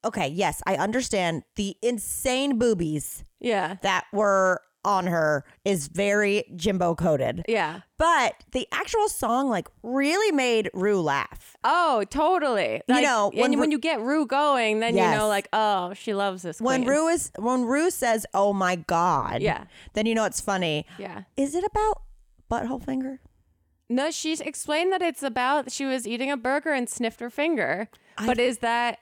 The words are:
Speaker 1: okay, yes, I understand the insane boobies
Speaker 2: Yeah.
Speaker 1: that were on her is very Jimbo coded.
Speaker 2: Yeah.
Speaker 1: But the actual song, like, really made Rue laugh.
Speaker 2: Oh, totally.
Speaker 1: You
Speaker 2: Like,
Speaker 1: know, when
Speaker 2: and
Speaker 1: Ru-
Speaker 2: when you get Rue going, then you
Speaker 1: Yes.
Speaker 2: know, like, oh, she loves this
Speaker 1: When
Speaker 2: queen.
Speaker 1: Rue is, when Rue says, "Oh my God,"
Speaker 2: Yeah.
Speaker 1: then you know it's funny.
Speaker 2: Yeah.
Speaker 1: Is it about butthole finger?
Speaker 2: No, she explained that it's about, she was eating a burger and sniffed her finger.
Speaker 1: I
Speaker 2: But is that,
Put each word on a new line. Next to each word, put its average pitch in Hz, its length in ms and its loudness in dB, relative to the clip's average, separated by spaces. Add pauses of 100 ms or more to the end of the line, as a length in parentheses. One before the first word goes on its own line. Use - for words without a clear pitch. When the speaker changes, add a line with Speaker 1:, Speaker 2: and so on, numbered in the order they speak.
Speaker 1:
okay, 208 240 -2
yes, 160 380 -2
I 190 100 0
understand 190 680 0 (120)
the 196 240 -4
insane 254 760 -2
boobies 170 680 0 (160)
Speaker 2:
Yeah. 190 400 -2
Speaker 1:
that 190 320 0
were 196 480 4 (240)
on 190 240 2
her 156 360 2 (200)
is 175 240 0
very 202 560 2 (120)
Jimbo 175 380 0
coded. 156 540 0
Speaker 2:
Yeah. 180 320 -2 (180)
Speaker 1:
But 311 540 2
the - 200 -4
actual 415 360 -2
song, 254 420 0
like, 190 180 -2 (140)
really 294 520 0
made 233 380 2
Rue 190 300 2
laugh. - 640 -4
Speaker 2:
Oh, 294 440 2
totally. 262 800 2
Speaker 1:
You 247 60 6
Speaker 2:
Like, 277 100 4
Speaker 1:
know, 220 300 2
when 240 120 4
Speaker 2:
and - 100 2
Speaker 1:
Ru- - 40 0
Speaker 2:
when 311 120 2
you 294 60 0
get 285 220 -2
Rue 285 240 0
going, 254 560 2
then 233 140 0
you 214 80 4
Speaker 1:
Yes. 185 160 2
Speaker 2:
know, 214 100 2
like, 202 240 0
oh, 202 420 0
she 208 200 -6
loves 196 280 -2
this 165 180 -8
Speaker 1:
When 254 240 2
Speaker 2:
queen. 269 120 2
Speaker 1:
Rue 320 120 2
is, 339 280 0
when 247 280 0
Rue 294 260 2
says, 226 420 0
"Oh 202 200 4
my 185 240 2
God," 165 680 0
Speaker 2:
Yeah. 185 220 -2 (300)
Speaker 1:
then 214 120 0
you 226 80 2
know 220 100 2
it's 180 160 -4
funny. 175 460 -2 (100)
Speaker 2:
Yeah. 190 260 -12 (140)
Speaker 1:
Is 277 200 -2
it 359 80 0
about 427 380 -2 (480)
butthole 240 320 -4
finger? 262 380 -6 (680)
Speaker 2:
No, 269 200 0
she 311 240 -4
explained 311 580 -2
that 370 100 0
it's 330 220 -2
about, 254 480 0
she 277 140 -4
was 262 200 -2
eating 240 240 -4
a 285 60 -2
burger 277 360 -2
and 247 160 -2
sniffed 226 320 -4
her 233 100 -8
finger. 220 580 -2 (280)
Speaker 1:
I 208 100 -4
Speaker 2:
But 240 120 0
is 240 200 0
that, 233 440 -2